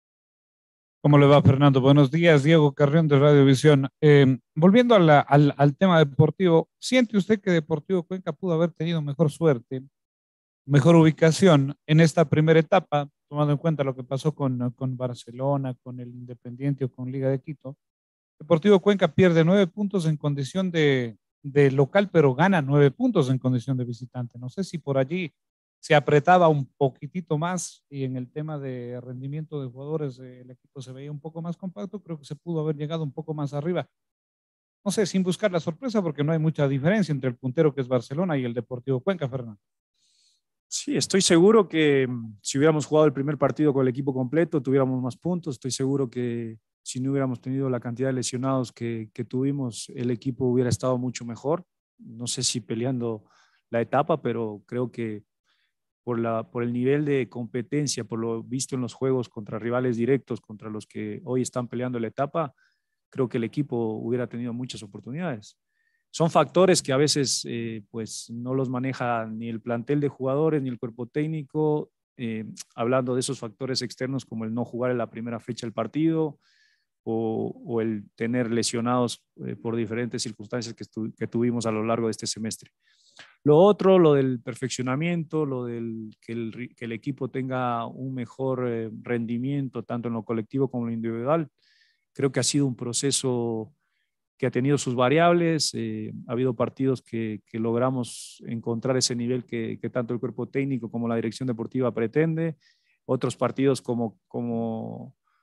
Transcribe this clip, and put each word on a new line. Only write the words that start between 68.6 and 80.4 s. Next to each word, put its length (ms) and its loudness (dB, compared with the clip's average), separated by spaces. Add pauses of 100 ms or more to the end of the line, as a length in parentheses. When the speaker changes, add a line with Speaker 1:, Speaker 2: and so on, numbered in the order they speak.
Speaker 2:
maneja 560 -4
ni 240 -10
el 100 -8
plantel 400 -2
de 80 0
jugadores, 540 -2
ni 80 -6
el 80 -10
cuerpo 280 -10
técnico, 840 -4 (240)
eh, 300 -8 (280)
hablando 400 -2
de 60 0
esos 180 -6
factores 440 -8
externos 420 -8
como 220 -10
el 80 -6
no 100 -4
jugar 260 -4
en 80 -2
la 120 -6
primera 280 -10
fecha 280 -10
del 80 -10
partido 640 -2 (640)
o, 640 -4
o 140 -4
el 340 -6
tener 360 -4
lesionados, 720 -2 (220)
eh, 80 -8
por 220 -6
diferentes 460 -6
circunstancias 520 -10